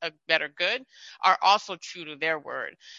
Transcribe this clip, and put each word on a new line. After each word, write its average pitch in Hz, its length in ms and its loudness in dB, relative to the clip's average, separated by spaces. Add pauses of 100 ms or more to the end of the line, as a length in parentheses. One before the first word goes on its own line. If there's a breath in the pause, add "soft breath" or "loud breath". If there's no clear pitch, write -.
a, 156 60 -4
a - 20 -18 (160)
better 151 280 0
good 214 280 -2 (400 loud breath)
are 185 180 6
also 196 400 2
true 175 240 -14
to 151 100 -12
their 160 220 0
word. 131 380 -10 (240 loud breath)